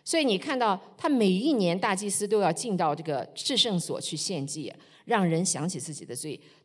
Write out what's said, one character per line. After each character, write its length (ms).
所 160
以 40
你 120
看 220
到 200
他 100
每 220
一 240
年 240
大 180
祭 140
司 180
都 120
要 120
进 240
到 180
这 80
个 220
至 220
圣 240
所 180
去 160
献 320
祭， 240
让 200
人 160
想 240
起 140
自 140
己 100
的 100
罪。 240